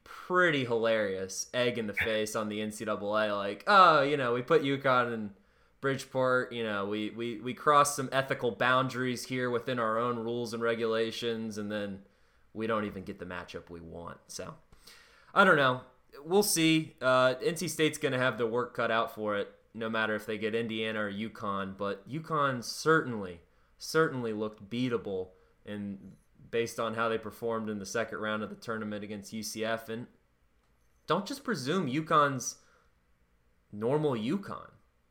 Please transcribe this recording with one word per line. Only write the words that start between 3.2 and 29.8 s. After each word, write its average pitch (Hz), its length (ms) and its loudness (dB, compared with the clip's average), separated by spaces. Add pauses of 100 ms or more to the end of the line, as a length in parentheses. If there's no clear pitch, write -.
like, 101 340 -4
"Oh, 175 360 10
you 143 140 2
know, 123 160 2
we 123 100 2
put 151 200 4
uconn 131 500 2
and 110 180 -4 (520)
Bridgeport, 127 680 0
you 117 120 -4
know, 101 220 -2
we, 107 240 -2
we, 117 300 -6
we 123 120 -6
crossed 143 420 4
some 131 160 -4
ethical 131 420 0
boundaries 127 720 0
here 127 260 -2
within 120 280 -2
our 110 200 0
own 120 200 0
rules 117 360 -4
and 113 80 -4
regulations, 113 960 -2
and 104 120 -6
then 101 300 -6 (540)
we 110 120 -4
don't 107 200 0
even 98 180 -8
get 95 140 -10
the 90 80 -10
matchup 90 420 -10
we 85 120 -12
want." 85 380 -12 (100)
So, - 260 -12 (800)
I 196 100 8
don't 185 120 8
know. 127 260 4 (420)
We'll 190 180 4
see. 160 600 2
Uh, 127 320 6 (100)
N 165 120 0
C 165 120 -4
State's 156 300 0
gonna 131 200 0
have 127 200 0
their 117 80 0
work 120 280 -2
cut 117 160 0
out 113 240 0
for 107 220 -2
it, 101 160 -4 (220)
no 113 160 -4
matter 110 240 0
if 104 100 -4
they 110 140 -4
get 107 160 -2
Indiana 110 460 -2
or 104 120 -4
uconn, 98 640 -6
but 101 320 -6
uconn 139 560 -2
certainly 120 760 0 (380)
certainly 131 540 0
looked 107 380 -6
beatable, 110 580 -2 (360)
and 101 520 -10 (340)
based 117 280 -2
on 113 160 -2
how 113 140 0
they 113 100 0
performed 110 500 -4
in 107 100 -4
the 95 80 -8
second 110 320 -4
round 107 240 -2
of 101 80 -8
the 104 60 -14
tournament 107 460 -6
against 101 300 -12
U 110 100 -8
C 107 220 -6
F. 110 240 -4